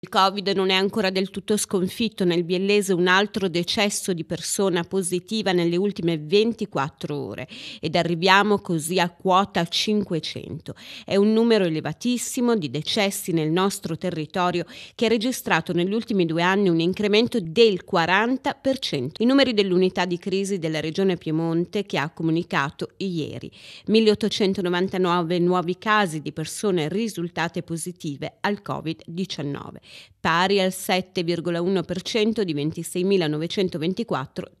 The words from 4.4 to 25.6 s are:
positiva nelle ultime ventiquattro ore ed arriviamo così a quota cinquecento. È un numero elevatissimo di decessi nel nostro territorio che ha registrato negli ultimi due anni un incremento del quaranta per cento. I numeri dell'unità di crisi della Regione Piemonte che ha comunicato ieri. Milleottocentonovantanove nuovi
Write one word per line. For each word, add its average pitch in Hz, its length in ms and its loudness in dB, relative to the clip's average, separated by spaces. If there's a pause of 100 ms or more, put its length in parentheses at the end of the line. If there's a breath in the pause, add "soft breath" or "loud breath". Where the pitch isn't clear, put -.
positiva 185 680 -2
nelle 170 240 2
ultime 175 440 0
ventiquattro 165 1000 0
ore 123 320 -8 (320 loud breath)
ed - 160 -2
arriviamo 190 640 4
così 175 400 -2
a 170 100 0
quota 185 560 0
cinquecento. - 1120 -4 (280 loud breath)
È - 120 -2
un 202 160 4
numero 220 320 4
elevatissimo 233 920 -2
di 160 160 -2
decessi 196 600 -2
nel 156 180 2
nostro 180 480 -2
territorio 175 680 -2 (300 loud breath)
che 233 120 0
ha - 20 4
registrato 214 640 0
negli 175 200 0
ultimi 202 340 0
due 160 160 0
anni 190 260 4
un 170 100 4
incremento 208 640 2
del 180 420 4
quaranta 202 720 0
per 269 240 -2
cento. 139 420 -4
I 220 60 4
numeri 262 260 4
dell'unità 185 520 2
di 175 140 -2
crisi 196 420 -2
della 160 180 -2
Regione 170 380 0
Piemonte 165 680 -2
che 180 140 -2
ha 143 120 -2
comunicato 160 880 -2
ieri. 170 520 -6 (360 loud breath)
Milleottocentonovantanove 185 1500 2
nuovi 180 360 2